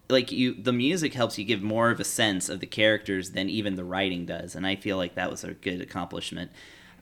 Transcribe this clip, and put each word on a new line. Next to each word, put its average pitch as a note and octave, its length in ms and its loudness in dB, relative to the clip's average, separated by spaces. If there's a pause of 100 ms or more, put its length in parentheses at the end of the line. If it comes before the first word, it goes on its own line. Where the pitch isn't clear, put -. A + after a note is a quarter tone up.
like, B2+ 240 4
you, B2+ 200 4
the A#2+ 200 0
music C#3+ 400 2
helps A#2+ 260 0
you G#2 60 -4
give G#2 160 2
more A2 300 4
of A2 100 -2
a - 20 -4
sense G#2 460 0
of F#2 100 -4
the F2+ 60 -6
characters G2+ 640 2
than F#2+ 180 -2
even G2+ 260 -2
the F2+ 100 -4
writing F2+ 400 0
does, E2+ 280 -8
and F2 140 -4
I F#2+ 80 0
feel F#2+ 220 -2
like F2 180 -4
that F2+ 160 -2
was - 140 -10
a F2 80 -8
good F2+ 260 -4
accomplishment. F2 720 -8 (500)